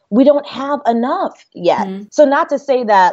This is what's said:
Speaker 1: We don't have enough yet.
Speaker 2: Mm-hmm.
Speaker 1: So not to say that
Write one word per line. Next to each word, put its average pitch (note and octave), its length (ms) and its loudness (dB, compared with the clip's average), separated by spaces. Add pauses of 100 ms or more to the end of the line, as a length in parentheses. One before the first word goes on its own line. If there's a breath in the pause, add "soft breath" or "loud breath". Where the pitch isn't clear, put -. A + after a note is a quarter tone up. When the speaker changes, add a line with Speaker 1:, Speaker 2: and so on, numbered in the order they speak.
(100)
Speaker 1:
We A#3 140 2
don't C#4+ 220 2
have C#4 400 -8
enough B3 680 -4
yet. E3+ 340 -2
Speaker 2:
Mm-hmm. G3 240 -12
Speaker 1:
So D4+ 140 2
not C#4+ 240 2
to C#4 100 -4
say B3+ 260 -2
that F#3+ 280 4